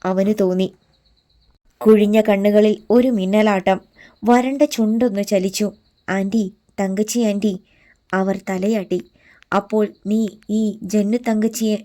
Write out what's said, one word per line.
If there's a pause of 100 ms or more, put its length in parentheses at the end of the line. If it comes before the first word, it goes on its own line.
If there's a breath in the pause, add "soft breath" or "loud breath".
അവന്
തോന്നി. (1120)
കുഴിഞ്ഞ
കണ്ണുകളിൽ (140)
ഒരു
മിന്നലാട്ടം. (440 soft breath)
വരണ്ട
ചുണ്ടൊന്ന്
ചലിച്ചു. (400)
"ആൻറ്റി, (340)
തങ്കച്ചി
ആൻറ്റി." (560 soft breath)
അവർ (100)
തലയാട്ടി. (520 soft breath)
"അപ്പോൾ (200)
നീ (280)
ഈ (220)
ജന്നു
തങ്കച്ചിയെ